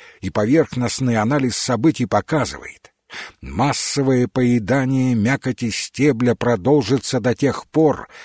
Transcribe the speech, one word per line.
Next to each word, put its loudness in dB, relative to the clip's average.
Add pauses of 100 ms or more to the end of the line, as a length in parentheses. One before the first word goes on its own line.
(200)
и -6
поверхностный 0
анализ 0
событий 0
показывает — -4 (500)
Массовое 0
поедание 2
мякоти 0
стебля 0
продолжится 0
до 0
тех -2
пор, 0 (160)